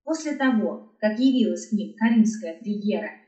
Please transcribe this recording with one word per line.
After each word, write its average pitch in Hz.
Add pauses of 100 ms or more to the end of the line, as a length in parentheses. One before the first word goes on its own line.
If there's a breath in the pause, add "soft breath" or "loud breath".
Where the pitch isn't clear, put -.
после 302
того, 254
как 220
явилась 247
к -
ним -
каримская 220
триера 208 (160)